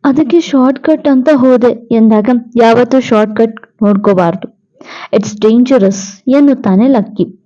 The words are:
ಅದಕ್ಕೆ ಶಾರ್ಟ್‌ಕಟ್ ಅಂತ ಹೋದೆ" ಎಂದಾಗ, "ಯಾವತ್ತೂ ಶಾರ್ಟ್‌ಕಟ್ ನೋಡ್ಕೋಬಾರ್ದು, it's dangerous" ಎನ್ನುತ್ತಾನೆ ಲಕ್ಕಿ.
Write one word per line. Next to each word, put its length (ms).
ಅದಕ್ಕೆ 360
ಶಾರ್ಟ್‌ಕಟ್ 680
ಅಂತ 280
ಹೋದೆ" 560
ಎಂದಾಗ, 380
"ಯಾವತ್ತೂ 440
ಶಾರ್ಟ್‌ಕಟ್ 840
ನೋಡ್ಕೋಬಾರ್ದು, 640
it's 320
dangerous" 540
ಎನ್ನುತ್ತಾನೆ 600
ಲಕ್ಕಿ. 380